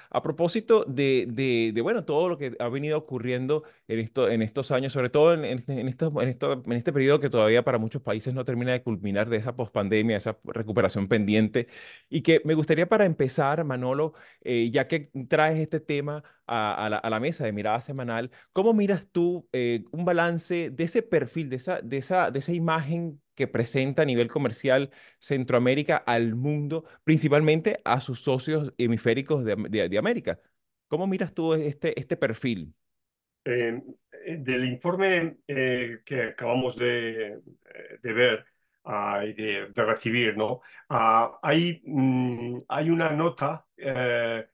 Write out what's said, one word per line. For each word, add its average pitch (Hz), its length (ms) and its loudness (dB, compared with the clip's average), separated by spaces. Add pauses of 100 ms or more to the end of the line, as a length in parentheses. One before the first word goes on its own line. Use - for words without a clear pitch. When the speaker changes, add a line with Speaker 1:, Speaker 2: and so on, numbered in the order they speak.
Speaker 1:
a - 140 -2
propósito 175 600 2
de, 131 440 2
de, 120 460 2
de, 117 60 0
bueno, 196 220 0
todo 156 240 0
lo 170 120 -4
que 131 180 -6
ha 120 120 -4
venido 147 280 -2
ocurriendo 131 680 -2 (220)
en 113 120 -2
esto, 113 320 0
en 113 100 2
estos 120 300 -2
años, 131 220 -2
sobre 123 180 0
todo 156 240 6
en, 156 100 -4
en, 117 220 -4
en 131 220 -4
estos, 156 220 -2
en 123 160 0
esto, 131 380 -2
en 123 60 -4
este 120 200 -2
periodo 139 280 4
que 139 100 -2
todavía 113 340 6
para 127 140 2
muchos 113 240 -4
países 107 320 -4
no 110 120 -4
termina 123 260 -2
de 127 100 0
culminar 104 480 -2
de 113 80 0
esa 120 180 -4
pospandemia, 110 600 2
esa 107 260 -6
recuperación 104 640 0
pendiente, 107 600 2 (420)
y 160 120 -2
que 160 240 4
me 156 100 2
gustaría 156 340 2
para 214 160 6
empezar, 151 580 0
Manolo, 135 520 -4 (260)
eh, 117 300 0
ya 131 160 0
que 151 240 -4 (160)
traes 156 320 2
este 156 200 -4
tema 147 440 -6 (240)
a, 107 360 -2
a 107 60 -2
la, 104 80 -2
a - 140 -4
la 110 80 0
mesa 151 260 -4
de 107 60 -2
Mirada 107 300 -2
Semanal, 123 500 -6 (220)
¿cómo 214 200 4
miras 202 380 2
tú, 175 420 0
eh, 120 380 0
un 165 120 -6
balance 170 680 0
de 139 120 -4
ese 226 200 0
perfil, 165 480 0
de 131 60 -4
esa, 180 220 -6
de 123 180 -6
esa, 175 340 0
de 135 80 -2
esa 170 140 -4
imagen 165 680 -2 (140)
que 135 120 0
presenta 131 540 0
a 151 40 4
nivel 120 240 2
comercial 135 600 0 (300)
Centroamérica 127 800 2
al 117 360 0
mundo, 147 520 -2 (180)
principalmente 156 840 4
a 127 160 2
sus 123 200 -8
socios 143 580 -2
hemisféricos 123 640 0
de, 104 100 0 (140)
de, 101 200 0
de 95 100 0
América? 214 400 -2 (480)
¿Cómo 160 180 -2
miras 190 300 -2
tú 160 180 0
este, 151 460 -2
este - 180 -6
perfil? 110 560 -4 (720)
Speaker 2:
Eh, 120 340 -2 (460)
eh, 165 140 -8
del 127 260 -2
informe, 175 720 0 (100)
eh, 127 560 -2
que 127 200 -4
acabamos 120 540 -2
de, 117 500 -2
eh, 104 120 -14 (600)
de 117 120 -4
ver, 117 320 4 (400)
ah, 104 380 -2
y 107 100 -6
de, 101 340 -4
de 107 180 0
recibir, 113 500 0
¿no? 107 260 -2 (280)
Ah, 113 540 4
hay, 165 420 2
mm, 127 720 0 (120)
hay 156 200 -2
una 165 220 2
nota, 156 560 -2 (100)
eh, 120 760 -2